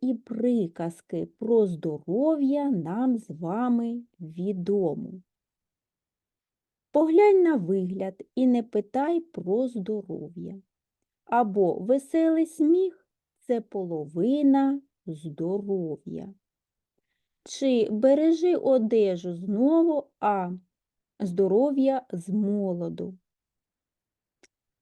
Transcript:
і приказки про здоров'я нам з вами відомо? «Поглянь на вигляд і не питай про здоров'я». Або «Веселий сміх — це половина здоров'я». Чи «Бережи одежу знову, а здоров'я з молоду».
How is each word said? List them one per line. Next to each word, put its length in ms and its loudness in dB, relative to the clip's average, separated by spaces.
і 140 0
приказки 1120 -4
про 280 2
здоров'я 1040 -2
нам 480 -2
з 120 -14
вами 720 -2
відомо? 920 -4
«Поглянь 520 6
на 140 4
вигляд 680 -4
і 120 2
не 160 2
питай 580 -2
про 480 -4
здоров'я». 920 -8
Або 500 2
«Веселий 720 0
сміх — 600 0
це 220 -2
половина 1200 0
здоров'я». 1300 -6
Чи 460 0
«Бережи 640 4
одежу 800 2
знову, 720 2
а 300 0
здоров'я 840 2
з 160 -8
молоду». 920 -4